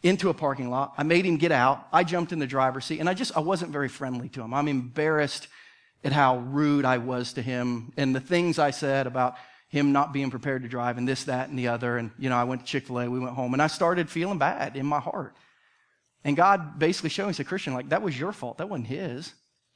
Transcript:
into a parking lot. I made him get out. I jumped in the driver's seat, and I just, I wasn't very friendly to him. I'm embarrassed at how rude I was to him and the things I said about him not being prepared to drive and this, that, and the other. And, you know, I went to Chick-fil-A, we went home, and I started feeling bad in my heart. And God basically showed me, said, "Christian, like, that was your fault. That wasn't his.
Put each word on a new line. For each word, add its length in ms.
into 260
a 40
parking 360
lot. 280
I 60
made 220
him 100
get 160
out. 400
I 140
jumped 260
in 80
the 80
driver's 380
seat, 160
and 80
I 40
just, 220
I 60
wasn't 320
very 160
friendly 400
to 120
him. 120
I'm 160
embarrassed 800
at 80
how 240
rude 480
I 140
was 340
to 80
him 560
and 180
the 60
things 360
I 140
said 340
about 300
him 220
not 220
being 160
prepared 340
to 60
drive 280
and 80
this, 200
that, 240
and 100
the 80
other. 300
And, 200
you 120
know, 80
I 80
went 160
to 40
Chick-fil-A, 440
we 100
went 160
home, 160
and 100
I 60
started 420
feeling 280
bad 400
in 80
my 160
heart. 340
And 140
God 420
basically 300
showed 180
me, 60
said, 140
"Christian, 260
like, 160
that 120
was 160
your 140
fault. 280
That 100
wasn't 180
his. 460